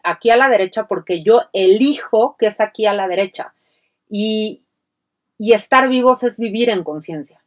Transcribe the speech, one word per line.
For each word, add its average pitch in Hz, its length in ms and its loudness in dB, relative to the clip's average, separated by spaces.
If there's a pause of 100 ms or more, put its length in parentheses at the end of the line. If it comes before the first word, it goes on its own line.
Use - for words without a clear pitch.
"Aquí 180 260 -2
a 233 60 6
la 269 140 4
derecha 202 360 -2
porque 180 360 -6
yo 220 200 4 (120)
elijo 226 840 0
que 220 100 0
es 208 120 -6
aquí 214 260 -2
a 202 80 2
la 196 140 -4
derecha". 190 460 -6 (560)
Y, 214 520 -6 (760)
y 220 160 4
estar 262 340 2
vivos 254 340 2
es 240 160 -4
vivir 233 320 -2
en 185 140 -2
conciencia. 151 640 -12